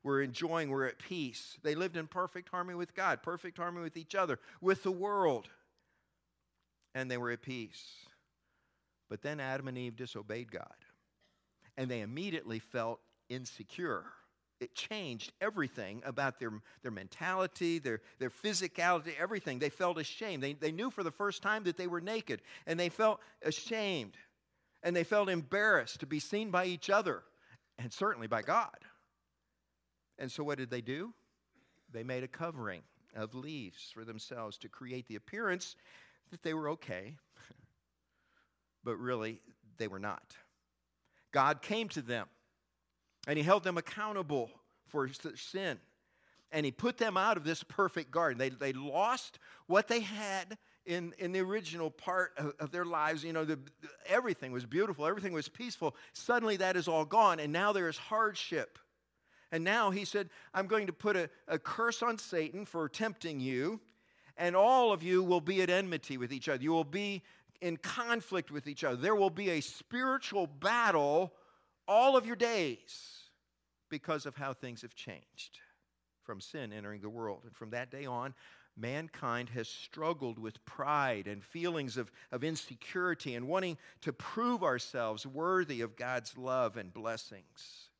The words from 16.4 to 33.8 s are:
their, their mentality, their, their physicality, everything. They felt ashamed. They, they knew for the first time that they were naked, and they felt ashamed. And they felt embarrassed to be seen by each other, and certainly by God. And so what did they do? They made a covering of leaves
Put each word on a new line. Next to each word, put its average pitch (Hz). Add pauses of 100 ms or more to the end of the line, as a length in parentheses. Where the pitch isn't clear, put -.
their, 117 (300)
their 127
mentality, 170
their, 120 (180)
their 127
physicality, 175
everything. 147
They 147
felt 175
ashamed. 160
They, 143
they 156
knew 226
for 196
the 165
first 202
time 214
that 175
they 180
were 170
naked, 190 (260)
and 165
they 175
felt 214 (220)
ashamed. 180 (680)
And 175
they 170
felt 208
embarrassed 180
to 143
be 147
seen 208
by 180
each 180
other, 185 (540)
and 120
certainly 123
by 110
God. 202 (1400)
And 131
so 147
what 143
did 127
they 123
do? 147 (800)
They 117
made 127
a 131
covering 127 (320)
of 110
leaves 127